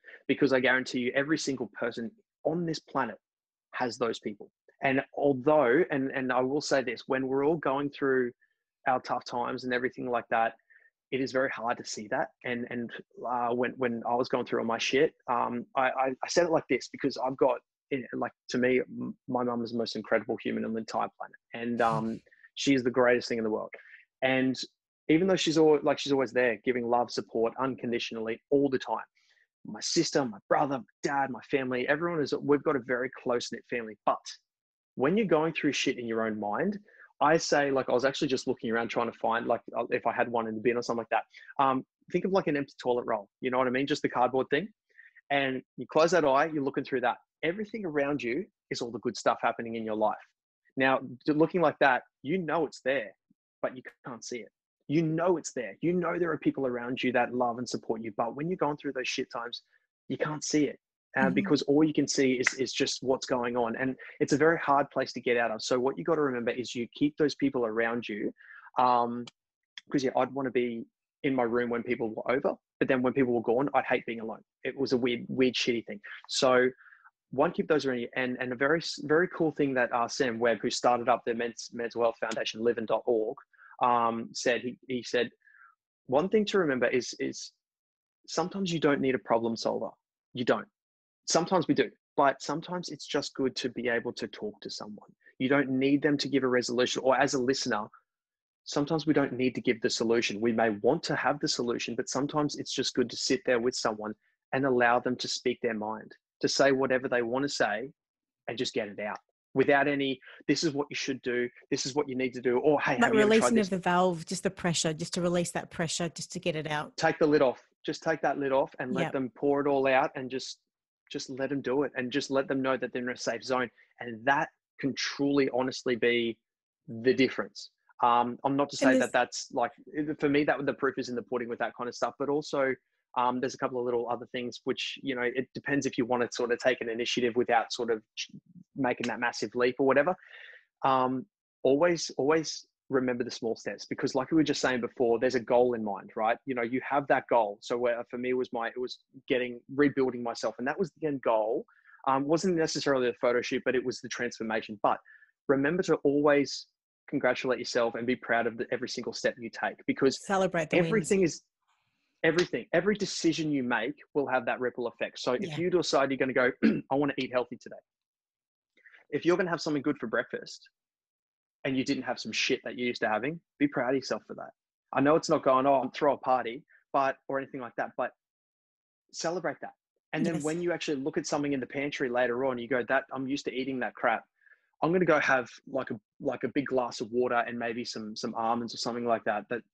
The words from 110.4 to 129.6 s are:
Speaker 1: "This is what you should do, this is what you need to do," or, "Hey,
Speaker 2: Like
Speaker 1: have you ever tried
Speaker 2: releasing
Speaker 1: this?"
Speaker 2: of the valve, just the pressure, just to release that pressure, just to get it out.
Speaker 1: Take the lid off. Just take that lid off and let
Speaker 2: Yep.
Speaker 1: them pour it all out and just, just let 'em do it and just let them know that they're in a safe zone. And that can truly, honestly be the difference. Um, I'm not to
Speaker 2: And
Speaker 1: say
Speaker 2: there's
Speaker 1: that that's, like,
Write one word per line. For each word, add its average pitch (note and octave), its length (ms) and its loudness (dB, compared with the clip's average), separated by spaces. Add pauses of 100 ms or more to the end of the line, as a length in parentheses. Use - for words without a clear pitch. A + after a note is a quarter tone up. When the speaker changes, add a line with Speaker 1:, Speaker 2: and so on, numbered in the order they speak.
Speaker 1:
"This C#3+ 160 2
is D#3 100 0
what C#3 160 -4
you B2+ 60 -10
should C3 260 -6
do, A#2+ 280 -2 (200)
this C#3 160 -2
is C3+ 100 -6
what D3 140 0
you B2+ 60 -6
need B2+ 180 -2
to B2 80 -10
do," B2 180 2
or, C#3+ 220 4
"Hey, - 120 0
Speaker 2:
Like A#3+ 120 2
Speaker 1:
have A#3 80 2
you G#3+ 80 6
ever G#3+ 80 6
tried A3 60 6
Speaker 2:
releasing A3+ 200 6
Speaker 1:
this?" G#3+ 120 4
Speaker 2:
of F#3 40 -12
the F#3+ 80 0
valve, F3+ 460 2
just - 180 -6
the G3 80 -2
pressure, E3 420 0
just D#3+ 220 -8
to F3+ 60 -2
release F3 300 0
that - 200 -6
pressure, E3+ 380 -4
just - 240 -12
to F3+ 60 -8
get F3 160 -2
it D#3 120 -6
out. D3+ 300 -4
Speaker 1:
Take D#3+ 220 2
the D#3+ 80 6
lid D3 140 6
off. B2 200 2 (240)
Just - 180 -6
take D#3+ 180 -2
that D3 180 0
lid C#3 120 -2
off C#3 280 0
and C3 140 -4
let E3+ 120 0
Speaker 2:
Yep. D3 80 -4
Speaker 1:
them C3 220 -2
pour C#3+ 260 2
it C#3 60 0
all C3+ 200 2
out C3+ 280 4
and C3 140 -8
just, - 300 -8 (520)
just - 180 -8
let C3+ 220 -4
'em C#3 100 -2
do C3 220 0
it C3 120 -4
and B2+ 160 -4
just C#3 200 -2
let C3+ 160 0
them C3+ 140 -2
know C3 160 0
that A#2 160 -6
they're B2+ 80 -4
in B2 80 -4
a A#2+ 80 -6
safe A#2 260 -6
zone. B2+ 260 0 (300)
And A#2 260 -10
that C#3 240 2 (300)
can C3+ 160 -2
truly, C#3+ 540 0
honestly B2+ 460 -2
be A#2 420 2 (500)
the A#2 260 2
difference. - 560 0 (340)
Um, A#2+ 400 4
I'm C#3 120 2
not C#3+ 160 2
to - 60 -8
Speaker 2:
And - 20 -8
Speaker 1:
say - 60 2 (140)
Speaker 2:
there's - 0 -
Speaker 1:
that B2 140 2
that's, - 380 -2
like, A#2+ 200 -2 (160)